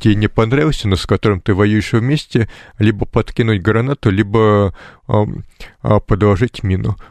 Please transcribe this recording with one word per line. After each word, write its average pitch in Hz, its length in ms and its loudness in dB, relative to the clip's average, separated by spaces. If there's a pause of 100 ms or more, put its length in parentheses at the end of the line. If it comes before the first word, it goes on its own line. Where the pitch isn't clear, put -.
тебе 107 140 4
не 107 140 0
понравился, 123 600 0
но 92 80 2
с - 100 -6
которым 98 340 0
ты - 120 -2
воюешь 104 400 0
вместе, 123 560 -2 (300)
либо 104 260 0
подкинуть 110 560 -2
гранату, 113 500 0
либо, 101 640 2 (320)
ам, - 360 -2 (400)
а, 107 180 2
подложить 104 600 0
мину, 95 340 -2 (140)